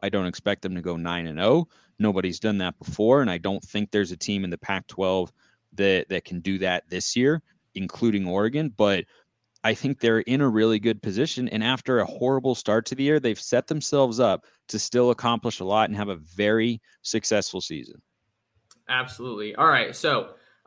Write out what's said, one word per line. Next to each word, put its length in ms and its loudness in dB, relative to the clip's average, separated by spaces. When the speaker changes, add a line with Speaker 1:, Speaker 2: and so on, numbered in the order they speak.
Speaker 1:
I 60 0
don't 180 -2
expect 340 -4
them 140 -6
to 60 -8
go 140 -4
nine 300 -4
and 140 -8
oh. 280 4
Nobody's 420 0
done 200 0
that 180 -4
before, 440 2
and 80 2
I 100 -2
don't 240 -4
think 260 -6
there's 220 0
a 60 -12
team 260 -4
in 80 -6
the 60 -8
Pac-twelve 760 -4
that, 360 2
that 160 -4
can 160 -8
do 180 -2
that 300 -2
this 260 -4
year, 260 2
including 540 -2
Oregon, 500 0
but 280 2
I 100 2
think 260 -2
they're 220 4
in 180 0
a 80 4
really 320 4
good 220 0
position. 480 -4
And 120 -4
after 380 0
a 60 2
horrible 500 0
start 300 0
to 100 -8
the 80 -2
year, 160 4
they've 180 -2
set 300 -2
themselves 500 0
up 280 2
to 100 -4
still 320 2
accomplish 480 -2
a 60 -6
lot 240 2
and 80 -6
have 100 -4
a 80 -6
very 680 0
successful 580 -2
season. 420 -12
Speaker 2:
Absolutely. 680 -6
All 120 4
right. 260 4
So, 360 0